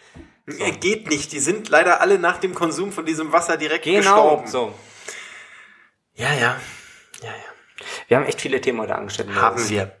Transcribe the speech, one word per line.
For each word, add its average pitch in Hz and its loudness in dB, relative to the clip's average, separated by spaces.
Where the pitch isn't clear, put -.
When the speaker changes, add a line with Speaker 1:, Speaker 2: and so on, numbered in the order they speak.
Speaker 1:
so. - -8
Speaker 2:
Äh, - -2
geht 202 -2
nicht, 147 -4
die 147 -6
sind 196 -2
leider 170 6
alle 190 4
nach 175 0
dem 185 -4
Konsum 170 -2
von 160 -8
diesem 160 -4
Wasser 170 2
direkt 156 -2
Speaker 1:
Genau, 170 2
Speaker 2:
gestorben. 120 -12
Speaker 1:
so. 117 -4
Speaker 2:
Ja, 120 -4
ja. 123 0
Ja, 113 -12
ja. - -18
Speaker 1:
Wir 120 4
haben 139 2
echt 147 -4
viele 135 -2
Themen 120 -2
heute 104 -4
angeschnitten, 101 -8
Speaker 2:
Haben 113 2
Speaker 1:
Moritz. 113 -2
Speaker 2:
wir. 101 -2